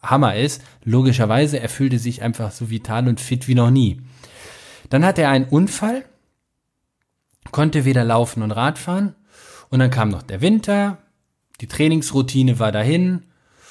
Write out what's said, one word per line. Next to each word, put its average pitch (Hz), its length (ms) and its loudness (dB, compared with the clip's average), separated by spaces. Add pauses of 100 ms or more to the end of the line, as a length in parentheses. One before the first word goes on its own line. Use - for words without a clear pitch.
Hammer 127 340 2
ist. 139 240 -4 (240)
Logischerweise, 127 760 2
er 113 120 -8
fühlte 127 280 -2
sich 117 220 -6
einfach 113 300 -6
so 113 180 -10
vital 113 400 -4
und 113 100 0
fit - 300 -6
wie 127 60 2
noch 120 160 4
nie. 127 320 2 (880)
Dann 147 160 2
hatte 190 160 2
er 143 80 2
einen 131 160 2
Unfall, 208 580 0 (1500)
konnte 151 360 0
weder 131 180 2
laufen 117 380 0
und 107 80 -4
Radfahren 156 640 -4 (560)
und 127 80 2
dann 127 120 4
kam 117 200 0
noch 95 120 -6
der 95 200 -10
Winter, 202 560 0 (640)
die 113 40 -12
Trainingsroutine 135 920 0
war 110 140 0
dahin, 170 500 0 (480)